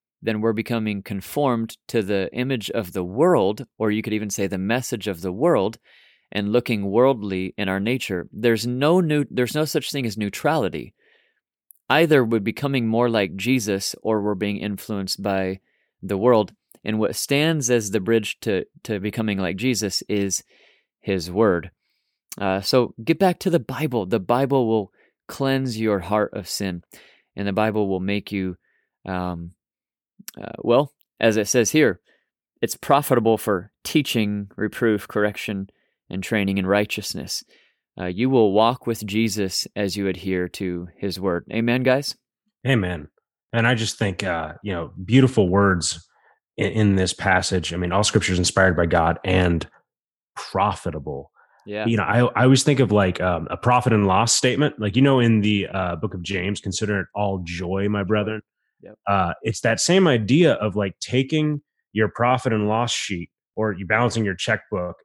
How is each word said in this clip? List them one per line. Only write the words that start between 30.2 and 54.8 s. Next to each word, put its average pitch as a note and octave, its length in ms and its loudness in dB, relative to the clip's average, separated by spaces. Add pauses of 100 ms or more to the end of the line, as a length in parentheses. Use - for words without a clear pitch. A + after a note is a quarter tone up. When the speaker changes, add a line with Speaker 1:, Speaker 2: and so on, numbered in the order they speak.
Speaker 1:
uh, - 180 -12
well, B2+ 340 2 (260)
as A2 180 4
it G#2 100 0
says A#2+ 240 2
here, C3+ 280 4 (640)
it's - 140 -4
profitable A#2+ 600 2
for G2+ 340 -4 (120)
teaching, G#2 720 -2
reproof, G#2+ 520 0
correction, G2+ 640 -4 (400)
and F#2+ 140 -6
training G2 340 0
in F#2 80 -2
righteousness. - 800 -2 (560)
Uh, F#2 60 -6
you F#2+ 240 -2
will A2 240 6
walk A2+ 340 4
with A2+ 180 -4
Jesus G2+ 720 -2
as G2 200 -2
you G2 120 -2
adhere F2+ 400 -2
to F2+ 400 -6 (100)
his F#2 220 -6
word. F2+ 320 -2
Amen, A#2 320 0
guys? C3 320 0 (500)
Speaker 2:
Amen. F2+ 420 0 (440)
And A#2 160 0
I B2 80 2
just A2 240 -4
think, G2 240 -2
uh, E2 300 -4 (100)
you G2+ 100 -6
know, E2+ 180 -6 (140)
beautiful A#2+ 420 6
words F#2 640 2 (480)
in, G2+ 140 -2
in G#2 240 4
this F#2 180 2
passage. F#2 600 0
I F2 40 -6
mean, F2 140 -4
all G2+ 120 2
scripture F#2+ 300 0
is F2+ 60 2
inspired F#2 360 4
by E2+ 120 2
God E2 360 2
and F2+ 440 2 (680)
profitable. D#2 960 -4 (340)
Speaker 1:
Yeah. G#2 200 -6
Speaker 2:
You A2+ 120 2
know, G#2 60 0
I, A2+ 160 2
I B2 240 2
always C3 200 6
think C#3 160 2
of, G#2+ 120 2
like, G2 300 2
um, F2 300 -2
a F2 60 -6
profit B2 360 2
and G#2 140 4
loss G2+ 260 4
statement. C3 460 0
Like, G#2 160 -4